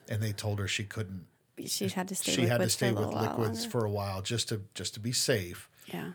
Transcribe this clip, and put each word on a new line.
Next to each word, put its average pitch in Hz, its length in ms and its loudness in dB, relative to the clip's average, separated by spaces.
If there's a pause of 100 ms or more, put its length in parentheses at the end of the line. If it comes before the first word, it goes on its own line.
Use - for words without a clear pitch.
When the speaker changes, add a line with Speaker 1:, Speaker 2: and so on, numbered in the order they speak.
Speaker 1:
and 107 140 0
they 107 100 0
told 104 260 -2
her 98 80 -2
she - 180 -2
couldn't 95 420 -6 (400)
Speaker 2:
She - 220 0
had 185 200 -2
to 190 60 -8
stay - 180 0
Speaker 1:
she - 100 4
had 117 60 8
to 117 40 6 (120)
Speaker 2:
liquids 117 100 4
for - 40 0
Speaker 1:
stay 127 100 4
Speaker 2:
a - 40 4
Speaker 1:
with 104 80 2
Speaker 2:
little - 140 0
while - 80 0 (160)
Speaker 1:
liquids 113 220 2
Speaker 2:
longer. - 100 -4
Speaker 1:
for 117 140 2
a 104 60 0
while 98 320 -2
just 113 260 -2
to, 104 140 -2 (120)
just - 200 -6
to 110 60 -10
be 131 120 -2
safe. 92 560 0 (180)
Speaker 2:
Yeah. 170 280 -6